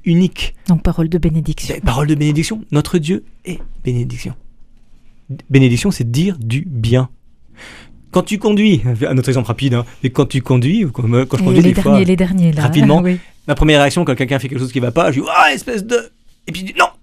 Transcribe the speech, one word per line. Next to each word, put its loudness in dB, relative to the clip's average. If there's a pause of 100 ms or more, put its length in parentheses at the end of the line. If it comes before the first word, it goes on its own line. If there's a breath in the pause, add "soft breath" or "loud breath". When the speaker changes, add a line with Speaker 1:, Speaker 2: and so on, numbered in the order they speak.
Speaker 1:
unique. » 0 (140)
Speaker 2:
Donc, 2
parole 0
de 0
bénédiction. -2
Speaker 1:
Ben, -10
parole 0
de 2
bénédiction. -2 (100)
Notre 0
Dieu -4 (220)
est -10 (240)
bénédiction. -6 (1120)
Bénédiction, 4
c'est -4
dire 0
du -4
bien. 0 (1000 loud breath)
Quand 2
tu -6
conduis, 2
un -2
autre 0
exemple 0
rapide, -2
hein, -2 (160 loud breath)
mais -2
quand 0
tu -4
conduis, 0
ou -4
quand, -2
euh, 2
quand -2
je -2
Speaker 2:
Et 2
Speaker 1:
conduis 6
Speaker 2:
les 4
Speaker 1:
des 0
fois, 2
Speaker 2:
derniers, 4
les 2
derniers, 2
là, -2
Speaker 1:
rapidement, 4
Speaker 2:
hein, 2
oui. 0 (300 loud breath)
Speaker 1:
ma -2
première 4
réaction 2
quand 0
quelqu'un -2
fait -6
quelque -6
chose -6
qui -4
va -2
pas, 2
je -2
dis, « -4 (100)
Ah, 4
espèce -6
de », -2 (500)
et -10
puis -10
je -10
dis, « -14
Non, 2 (140)